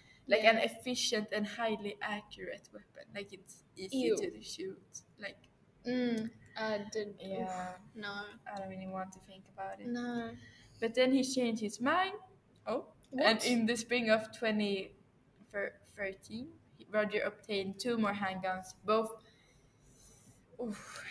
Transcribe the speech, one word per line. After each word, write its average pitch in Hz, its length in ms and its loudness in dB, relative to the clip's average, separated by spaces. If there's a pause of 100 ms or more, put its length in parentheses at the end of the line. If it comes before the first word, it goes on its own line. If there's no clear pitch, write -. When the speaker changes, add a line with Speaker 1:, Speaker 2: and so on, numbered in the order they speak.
(280)
Speaker 1:
like, 214 160 4
Speaker 2:
Yeah. 220 80 10
Speaker 1:
an 226 60 4
efficient 226 760 0
and 208 160 0
highly 208 540 -4
accurate 208 720 -8
weapon. - 400 -20
Like, 202 200 -10
it's - 300 -18 (120)
easy 190 220 -4
Speaker 2:
Ew. 226 200 4
Speaker 1:
to 208 240 -4
shoot. - 600 -10 (180)
Like, 208 180 -12 (480)
Speaker 2:
Mm, 240 460 0 (260)
I 220 220 -2 (120)
did. 208 180 -4
Oof, 202 120 -14
Speaker 1:
Yeah. 185 560 -6 (180)
Speaker 2:
no. 202 300 -8 (200)
Speaker 1:
I 202 140 -8
don't 190 100 -8
really 190 180 -10
want 190 260 -6
to 190 60 -18
think 190 280 -20
about 196 320 -10
it. 208 80 -10
Speaker 2:
No. 240 480 -4 (460)
Speaker 1:
But 226 140 0
then 262 180 6
he 262 100 8
changed 233 380 2
his 208 180 -2
mind. 359 400 2 (460)
Oh. 233 220 -2 (240)
Speaker 2:
What? 269 140 2
Speaker 1:
And 220 200 6
in 233 220 4
the 240 100 2
spring 233 320 2
of 220 280 4
twenty 208 560 2 (1040)
thirteen, 214 640 -8 (300)
Roger 208 320 2
obtained 196 580 -2
two 240 180 2
more 208 160 4
handguns, 190 600 -2 (100)
both, 220 400 2 (1400)
oof, - 500 -8